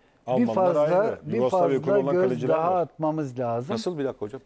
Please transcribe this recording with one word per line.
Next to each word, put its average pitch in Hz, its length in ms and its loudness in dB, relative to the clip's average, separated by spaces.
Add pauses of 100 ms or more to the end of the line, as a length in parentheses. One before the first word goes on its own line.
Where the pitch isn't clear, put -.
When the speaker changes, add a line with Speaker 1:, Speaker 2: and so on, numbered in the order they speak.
(320)
Speaker 1:
Almanlar 226 220 2
Speaker 2:
fazla, 180 280 2 (180)
Speaker 1:
ayrı. 214 240 0
Speaker 2:
bir - 120 -6
Speaker 1:
Yugoslavya 165 440 2
Speaker 2:
fazla 151 140 -2
Speaker 1:
ekolü 135 120 2
olan 180 100 0
Speaker 2:
göz 180 140 2
Speaker 1:
kaleciler 123 280 -2
Speaker 2:
daha 170 160 0
Speaker 1:
var. 175 80 2
Speaker 2:
atmamız 151 580 -4
lazım. 120 340 -4
Speaker 3:
Nasıl? 185 240 -4
Bir 139 80 -4
dakika - 200 -6
hocam, 123 200 -12